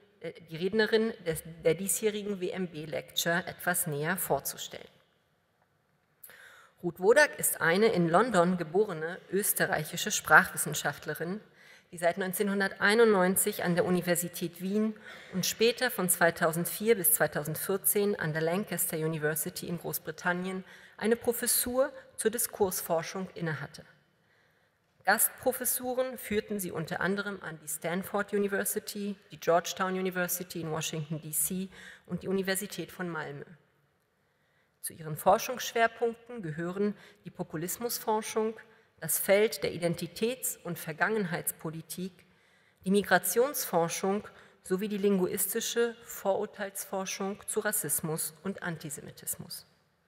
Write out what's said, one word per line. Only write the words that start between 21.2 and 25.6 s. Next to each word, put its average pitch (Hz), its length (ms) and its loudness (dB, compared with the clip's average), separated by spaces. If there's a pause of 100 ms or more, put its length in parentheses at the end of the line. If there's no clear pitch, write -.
zur - 120 2
Diskursforschung 185 1040 -2
innehatte. 151 500 -6 (1200)
Gastprofessuren 247 1120 0